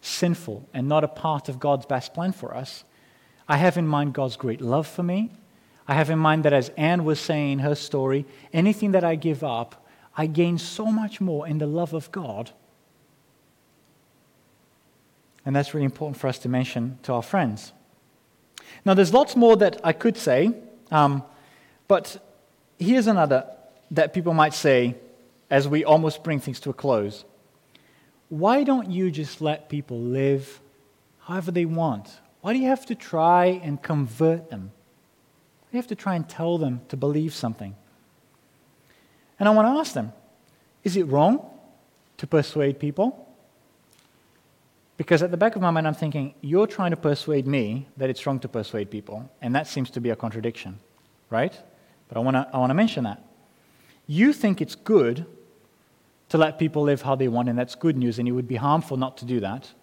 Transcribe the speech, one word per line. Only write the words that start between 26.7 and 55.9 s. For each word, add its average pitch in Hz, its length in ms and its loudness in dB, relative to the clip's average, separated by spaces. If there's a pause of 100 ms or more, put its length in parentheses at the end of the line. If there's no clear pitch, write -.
a 131 40 -4
close. 107 500 -2 (1040)
"Why 202 360 2
don't 254 260 0
you 185 200 0
just 151 300 -8
let 156 300 -4
people 139 280 -8
live 135 640 -2 (600)
however 180 300 -8
they 175 140 0
want? 160 560 -4 (220)
Why 202 100 -4
do 262 60 0
you 262 100 0
have 262 180 0
to 240 80 -4
try 175 520 4 (180)
and 143 180 -6
convert 160 680 0
them? 101 200 -12
Why - 1000 -20
do 240 60 -6
you - 20 -2
have 247 100 -6
to 220 60 -6
try 196 200 -4
and 160 140 -4
tell 170 300 -2
them 127 300 -4
to - 80 -8
believe 147 380 -2
something?" 104 400 -8 (1700)
And 202 80 4
I 214 40 6
want 214 140 6
to 277 140 2
ask 302 140 -6
them, 117 180 -6 (720)
is 185 120 0
it 185 80 2
wrong 156 360 4 (800)
to - 80 -10
persuade 143 520 0
people? 185 480 -2 (1700)
Because 160 240 2
at 175 80 0
the 175 60 -4
back 214 180 2
of 196 80 -4
my 175 80 2
mind, 160 160 0
I'm 151 80 -2
thinking, 143 460 -6
"You're 175 260 2
trying 185 240 -2
to 165 60 -2
persuade 147 500 0
me 131 400 -2 (100)
that 135 140 -2
it's - 160 -6
wrong 139 140 -2
to 127 80 -12
persuade 104 420 -6
people," 107 400 -12 (100)
and 123 140 -4
that 151 120 0
seems 131 240 -6
to 127 100 -8
be 120 100 -2
a 107 60 -2
contradiction, 107 640 -10 (500)
right? 127 280 -2 (500)
But 117 100 -8
I - 20 -2
wanna, 131 320 0
I 135 60 -2
wanna 127 160 0
mention 190 300 0
that. 104 180 -8 (880)
You 202 240 4
think 208 280 0
it's 151 140 -6
good 151 500 2 (1080)